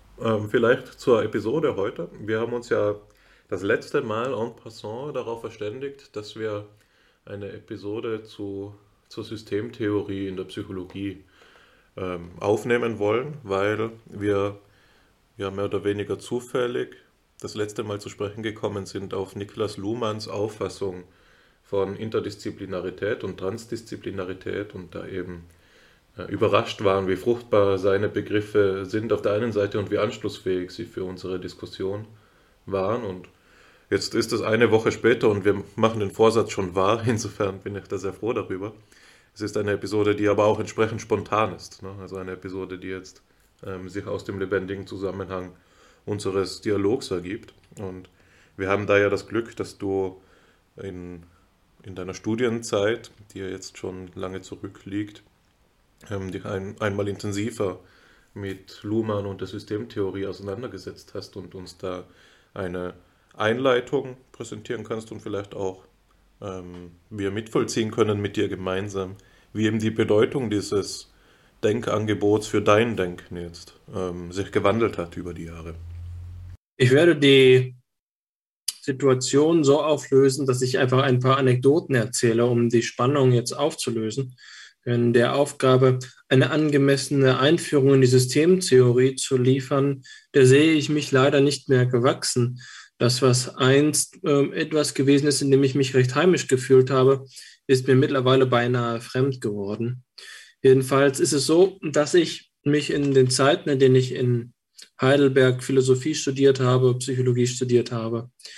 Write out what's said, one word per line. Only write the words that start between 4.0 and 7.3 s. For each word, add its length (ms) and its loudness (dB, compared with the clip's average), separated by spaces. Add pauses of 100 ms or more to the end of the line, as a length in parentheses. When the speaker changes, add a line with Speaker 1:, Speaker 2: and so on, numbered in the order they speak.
Speaker 1:
Mal 300 -4
en 240 -6
passant 580 -14
darauf 260 -8
verständigt, 760 -12
dass 200 -12
wir 300 -8 (600)
eine 260 -12